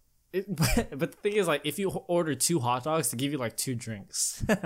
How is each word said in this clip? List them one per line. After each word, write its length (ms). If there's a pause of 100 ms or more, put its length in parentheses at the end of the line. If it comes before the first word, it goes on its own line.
(320)
it, 160
<laughs> 80
but, 420
but 140
the 60
thing 160
is, 140
like, 160
if 140
you 120
h-, 180
order 260
two 260
hot 240
dogs, 260
they 60
give 160
you, 60
like, 180
two 180
drinks. 680 (220)